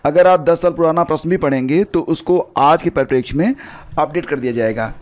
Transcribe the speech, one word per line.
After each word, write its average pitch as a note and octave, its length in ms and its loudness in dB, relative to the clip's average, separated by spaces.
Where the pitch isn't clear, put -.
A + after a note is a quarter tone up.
अगर E3 220 4
आप F3+ 140 4
दस E3 220 0
साल F3 100 2
पुराना E3 320 0
प्रश्न D#3 260 -4
भी F#3 60 2
पढ़ेंगे C#3 480 0
तो F3 180 -2
उसको F3 360 0
आज D3 240 4
के - 80 -2
परिप्रेक्ष्य C3+ 480 -2
में A3 160 0
अपडेट D#3 280 -2
कर C#3 140 -6
दिया B2 120 -4
जाएगा। A2+ 500 -2